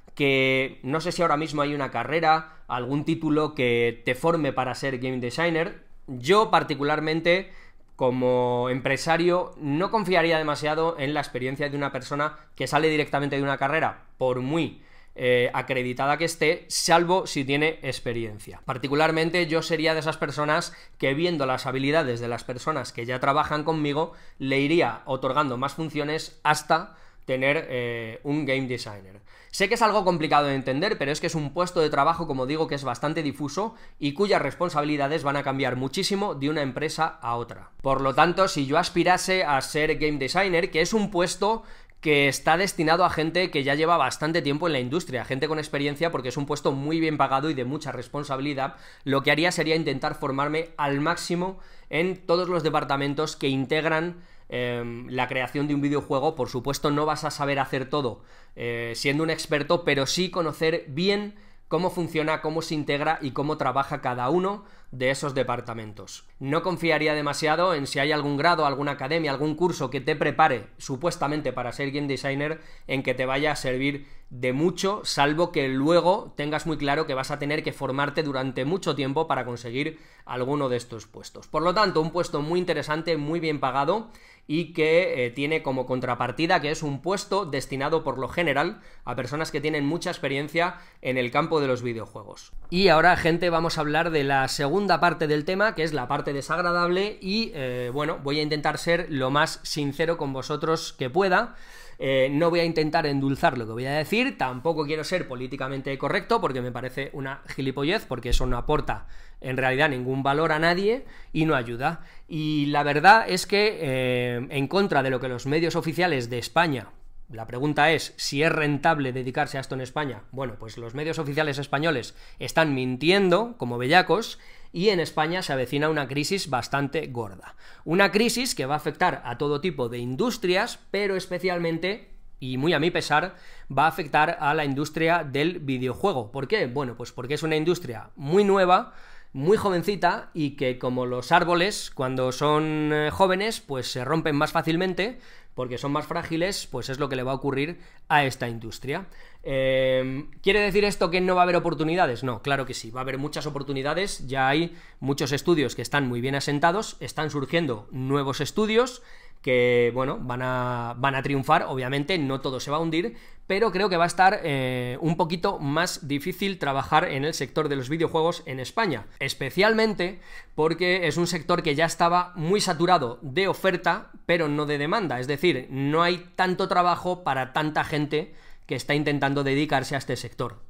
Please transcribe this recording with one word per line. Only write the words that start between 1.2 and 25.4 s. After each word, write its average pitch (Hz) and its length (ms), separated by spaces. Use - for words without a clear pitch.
ahora 156 160
mismo 151 240
hay 147 140
una 139 160
carrera, 156 760
algún 127 380
título 151 480
que 120 500
te 123 120
forme 160 380
para 127 200
ser 131 240
game 127 220
designer. 165 640
Yo 147 420
particularmente, 156 1000
como 123 760
empresario, 165 920
no 151 300
confiaría 170 480
demasiado 156 580
en 143 160
la 151 60
experiencia 135 500
de 143 80
una 143 140
persona 147 480
que 139 100
sale 156 240
directamente 143 460
de 139 80
una 139 160
carrera, 139 460
por 127 220
muy, 139 420
eh, 123 360
acreditada 131 640
que 165 60
esté, 151 420
salvo 175 580
si 143 180
tiene 143 380
experiencia. 117 840
Particularmente 160 800
yo 156 160
sería 160 320
de 160 60
esas 156 160
personas 151 580
que, 135 160
viendo 156 320
las 131 180
habilidades 135 540
de 117 80
las 117 160
personas 131 500
que 117 140
ya 127 120
trabajan 147 440
conmigo, 156 480
le 135 220
iría 143 460
otorgando 131 520